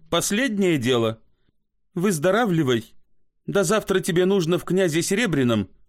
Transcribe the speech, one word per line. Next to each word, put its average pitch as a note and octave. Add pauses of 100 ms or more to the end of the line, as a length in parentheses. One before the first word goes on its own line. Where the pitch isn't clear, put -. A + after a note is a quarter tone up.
(100)
последнее G3
дело. A#2 (720)
Выздоравливай. E3+ (540)
До F3
завтра F#3+
тебе F3+
нужно F3+
в -
«Князе E3+
Серебряном» C#3+ (180)